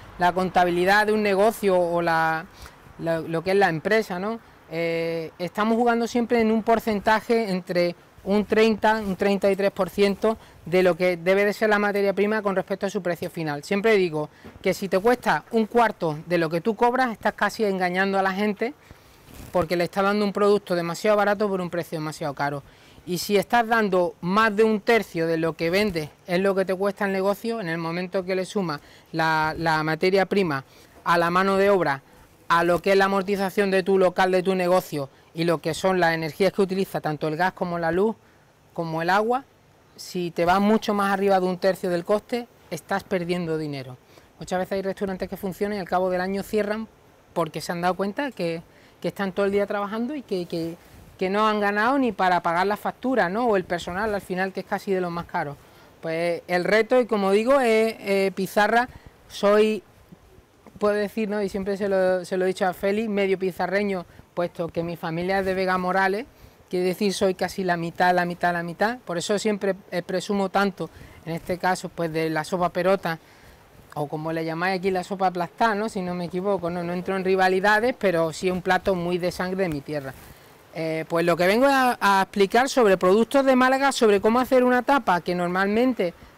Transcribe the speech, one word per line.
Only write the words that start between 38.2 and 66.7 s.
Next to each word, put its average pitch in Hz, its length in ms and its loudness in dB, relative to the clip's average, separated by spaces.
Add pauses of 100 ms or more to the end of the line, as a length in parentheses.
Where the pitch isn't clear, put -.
como 165 300 -4
el 175 80 0
agua, 220 340 2 (500)
si 175 360 -6
te 170 120 0
vas 180 160 4
mucho 214 360 2
más 202 180 0
arriba 196 260 2
de 185 60 0
un 185 140 -2
tercio 190 300 0
del 175 140 -2
coste, 233 440 -2 (240)
estás 190 320 -6
perdiendo 175 540 -4
dinero. 139 380 -8 (440)
Muchas 180 200 -4
veces 185 140 -4
hay 196 80 -2
restaurantes 190 480 -6
que 190 80 -10
funcionan 202 400 -4
y - 20 -4
al 175 80 -8
cabo 185 220 0
del 180 120 -2
año 190 200 -4
cierran 208 460 -2 (460)
porque 160 280 -4
se - 100 -6
han 175 100 -4
dado 180 120 2
cuenta 202 380 -4
que, 170 320 -4 (360)
que 180 100 -4
están 196 220 -4
todo 202 140 0
el 196 60 0
día 202 160 0
trabajando 214 480 -6
y 262 80 -10
que, 180 240 -6
que, 165 280 -6 (440)
que 185 100 -2
no 208 180 2
han 214 120 0
ganado 208 400 2
ni 247 120 2
para 180 300 2
pagar 175 240 0
las 202 140 -2
facturas, 214 520 -2
¿no? 226 140 -2
O 220 100 2
el 185 100 0
personal, 190 480 -4
al 196 80 -4
final, 185 300 -4
que 190 100 -10
es - 40 -8
casi 196 260 -4
de 185 80 2
los 175 120 -4
más 170 140 -8
caros. 147 320 -6 (440)
Pues 170 460 -2
el 180 160 2
reto, 220 360 4
y 247 60 4
como 202 260 0
digo, 226 300 4
es, 220 380 2
eh, 196 340 0
Pizarra, 214 560 2 (380)
soy, 214 560 2 (960)
puedo 208 160 2
decir, 208 340 -2
¿no? 208 140 -4
Y 190 60 -2
siempre 196 280 -4
se 202 100 -2
lo, 185 380 0
se 190 120 -4
lo 185 80 2
he - 20 2
dicho 185 180 -2
a 180 80 0
Félix, 208 340 -2
medio 196 300 0
pizarreño, 185 680 -2 (280)
puesto 175 360 -4
que 165 140 -4
mi 170 120 -6
familia 180 440 -2
es 190 60 -2
de 190 80 -2
Vega 185 240 0
Morales, 190 480 0 (440)
quiere 180 160 -2